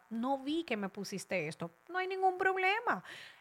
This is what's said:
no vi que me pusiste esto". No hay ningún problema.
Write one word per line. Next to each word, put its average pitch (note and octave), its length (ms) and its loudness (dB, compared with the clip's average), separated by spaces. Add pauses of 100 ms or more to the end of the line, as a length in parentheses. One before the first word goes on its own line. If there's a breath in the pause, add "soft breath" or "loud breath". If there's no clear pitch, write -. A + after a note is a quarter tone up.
(100)
no B3+ 280 0
vi D4 240 -2
que B3+ 140 -2
me G3 120 -2
pusiste F#3 600 -4
esto". D#3+ 240 -8 (160)
No F4+ 100 -4
hay F#4 80 0
ningún F#4+ 320 2
problema. F#4+ 640 4 (380 loud breath)